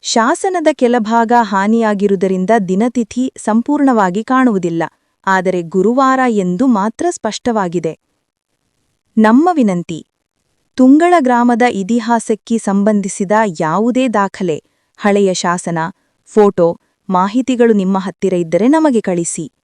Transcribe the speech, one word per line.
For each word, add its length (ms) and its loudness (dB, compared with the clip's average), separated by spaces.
ಶಾಸನದ 720 -2
ಕೆಲಭಾಗ 580 0
ಹಾನಿಯಾಗಿರುವುದರಿಂದ 1080 0
ದಿನತಿಥಿ 720 -2
ಸಂಪೂರ್ಣವಾಗಿ 880 0
ಕಾಣುವುದಿಲ್ಲ, 600 0
ಆದರೆ 340 0
ಗುರುವಾರ 680 0
ಎಂದು 400 0
ಮಾತ್ರ 420 -2
ಸ್ಪಷ್ಟವಾಗಿದೆ. 920 -6
ನಮ್ಮ 360 4
ವಿನಂತಿ, 540 -2
ತುಂಗಳ 440 4
ಗ್ರಾಮದ 500 2
ಇತಿಹಾಸಕ್ಕೆ 880 -2
ಸಂಬಂಧಿಸಿದ 760 -2
ಯಾವುದೇ 480 0
ದಾಖಲೆ, 560 -4
ಹಳೆಯ 340 2
ಶಾಸನ, 460 -4
ಫೋಟೋ, 540 2
ಮಾಹಿತಿಗಳು 640 2
ನಿಮ್ಮ 240 0
ಹತ್ತಿರ 360 -4
ಇದ್ದರೆ 340 0
ನಮಗೆ 340 2
ಕಳಿಸಿ. 500 -6